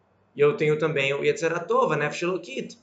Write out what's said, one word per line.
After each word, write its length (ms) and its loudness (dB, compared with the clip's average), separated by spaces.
E 60 -12
eu 160 4
tenho 240 2
também 340 0
o 80 -2
Yetzer 320 0
Hatov, 380 2
a 60 0
Nefesh 240 -2
Elokit. 600 -6